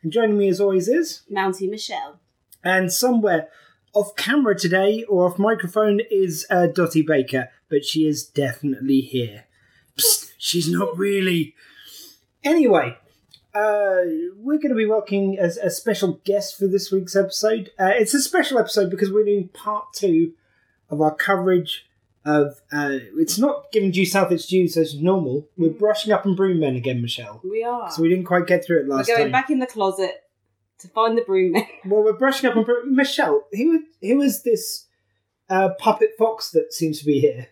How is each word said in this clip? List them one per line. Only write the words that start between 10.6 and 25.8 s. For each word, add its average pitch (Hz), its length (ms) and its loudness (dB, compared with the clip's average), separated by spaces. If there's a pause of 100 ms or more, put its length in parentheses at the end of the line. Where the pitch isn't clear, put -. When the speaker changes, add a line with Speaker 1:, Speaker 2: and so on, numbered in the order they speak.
Speaker 1:
not 190 260 -2
really. 185 580 0 (920)
Anyway, 226 520 4 (580)
uh, 208 460 2 (360)
we're 269 220 -2
gonna 285 160 0
be 220 120 2
welcoming 196 520 0
a, 190 60 0 (180)
a 180 80 0
special 190 540 -4
guest 202 340 -2
for 196 80 0
this 190 240 -2
week's 190 260 -4
episode. 208 600 -2
Uh, 190 160 2
it's 226 200 0
a 277 60 2
special 269 380 0
episode 202 320 0
because 196 220 -2
we're 214 120 2
doing 202 240 0
part - 460 -8
two 165 380 2 (560)
of 151 140 -4
our 156 120 2
coverage 185 720 0 (380)
of, 147 360 0 (120)
uh, 143 260 -4 (200)
it's 160 200 0
not - 340 -2
giving 196 180 2
Due 180 160 2
South 185 240 0
its 170 160 0
due 185 180 2
as 160 300 0
normal. 147 640 -2
We're 165 140 2
Speaker 2:
Mm. 160 80 -10
Speaker 1:
brushing 214 340 0